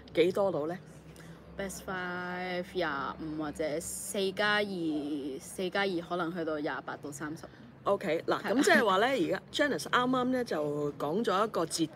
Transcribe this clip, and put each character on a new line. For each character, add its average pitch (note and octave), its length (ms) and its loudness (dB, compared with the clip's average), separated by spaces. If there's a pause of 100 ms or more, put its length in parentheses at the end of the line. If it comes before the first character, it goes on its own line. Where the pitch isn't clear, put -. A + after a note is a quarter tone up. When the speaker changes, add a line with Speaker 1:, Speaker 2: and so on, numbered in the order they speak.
(140)
Speaker 1:
幾 E3+ 200 8
多 G3 180 4
度 D3+ 160 0
呢？ F3 100 -4 (800)
Speaker 2:
Best G3 300 -6
Five F3+ 840 -4
廿 F3 160 0 (300)
五 D#3 240 -4
或 D3+ 80 -4
者 D3+ 280 -2
四 F#3+ 540 -4
加 G#3 240 2
二， D3+ 840 -2
四 - 320 -6
加 G3+ 100 0
二 F#3+ 260 0
可 F3+ 100 -4
能 E3+ 180 -2
去 E3 100 -2
到 D#3 140 -2
廿 D3 160 -2 (100)
八 C3+ 120 -8
到 C#3+ 140 -10
三 D3+ 240 -8
十。 - 80 -14 (400)
Speaker 1:
OK， E3+ 440 2
嗱， E3 140 2
Speaker 2:
係 - 20 -10
啦。 G#3 100 2
Speaker 1:
咁 C4 100 6
即 G4+ 80 4
係 C#4+ 140 8
話 F#3+ 120 6
呢， G#3 100 6
而 B3 200 2
家 F3+ 140 0 (240)
Janice A3+ 240 0
啱 B3 200 4
啱 B3+ 160 4
呢 B3+ 180 2
就 D3 500 -2
講 D3+ 300 0
咗 G3+ 220 2
一 - 40 0
個 F#3+ 160 0
捷 D#3 300 0